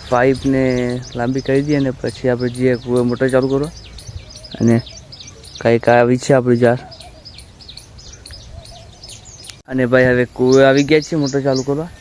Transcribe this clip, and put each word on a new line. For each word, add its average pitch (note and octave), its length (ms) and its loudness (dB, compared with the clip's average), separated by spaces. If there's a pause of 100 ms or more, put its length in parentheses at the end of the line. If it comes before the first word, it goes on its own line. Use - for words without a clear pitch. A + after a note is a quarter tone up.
પાઇપને B2+ 880 0 (180)
લાંબી B2+ 240 -4
કરી C#3 220 -2
દઈએ D3 140 -2
અને C#3 140 -2
પછી A#2+ 380 -6
આપણે B2 200 -2
જઈએ B2+ 260 0
કૂવે B2 280 -2
મોટર B2 260 -2
ચાલુ C3 200 0
કરવા. C#3 220 -2 (920)
અને A#2 220 2 (760)
કાંઈક A#2 300 0
આવી A#2+ 280 4
છે B2 160 0
આપણી B2 240 2
જાર. A#2+ 220 2 (3000)
અને C3 180 0
ભાઈ, B2+ 180 4
હવે B2 200 2
કૂવે B2+ 400 4
આવી C3+ 200 4
ગયા D3+ 160 2
છે D#3 160 -6
મોટર C#3+ 240 -2
ચાલુ C3 220 -2
કરવા. C#3+ 260 -6 (120)